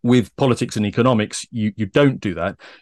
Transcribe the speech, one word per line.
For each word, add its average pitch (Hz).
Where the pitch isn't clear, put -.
With 123
politics 123
and 104
economics, 117
you, 107
you 110
don't 139
do 98
that. 87